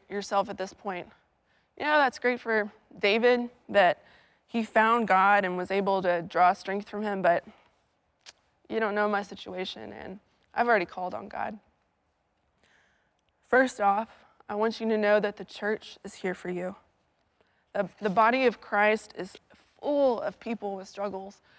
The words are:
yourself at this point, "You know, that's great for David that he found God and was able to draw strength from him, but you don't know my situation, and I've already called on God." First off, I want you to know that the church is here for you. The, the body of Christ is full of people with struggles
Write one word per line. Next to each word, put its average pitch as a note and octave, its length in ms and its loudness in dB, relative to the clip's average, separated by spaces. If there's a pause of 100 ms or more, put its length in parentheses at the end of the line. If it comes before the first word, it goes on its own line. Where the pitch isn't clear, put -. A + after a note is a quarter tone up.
yourself G3+ 400 -4
at G3+ 80 -12
this F#3+ 160 -10
point, F#3 340 -12 (720)
"You C4+ 80 -6
know, D4+ 140 2
that's C4 180 2
great B3 220 -2
for G#3+ 320 -2 (260)
David A#3+ 540 2 (180)
that F#3+ 340 4 (440)
he A#3 160 -2
found A3+ 440 2
God G3 380 4
and F3+ 100 -2
was F3+ 140 -6
able G3 320 0
to F3 220 0
draw F3+ 300 4
strength G3+ 360 -8
from G#3 140 -8
him, G3+ 180 -4
but F3 240 2 (1200)
you A3 120 -4
don't G#3 140 -2
know G#3 120 2
my G3+ 140 0
situation, F#3 720 -12
and - 260 -16 (340)
I've A#3+ 140 0
already G#3+ 180 2
called F#3 280 -8
on G3 160 -12
God." - 280 -8 (1900)
First B3+ 320 2
off, G3+ 300 0 (400)
I G#3 60 -8
want A3 260 -2
you A3+ 80 -2
to G#3+ 80 2
know G#3 240 4
that G3+ 160 -4
the F#3 80 -14
church - 580 -8
is G3+ 120 -16
here F#3 180 -6
for - 160 -10
you. F3+ 260 -8 (960)
The, G3 160 -2 (140)
the G#3 80 -2
body A3+ 360 4
of A#3 140 2
Christ G#3+ 580 0
is F#3 200 -12 (420)
full C#4 400 2
of - 220 -6
people G#3 340 -8
with F#3+ 140 -14
struggles G3 520 -10 (180)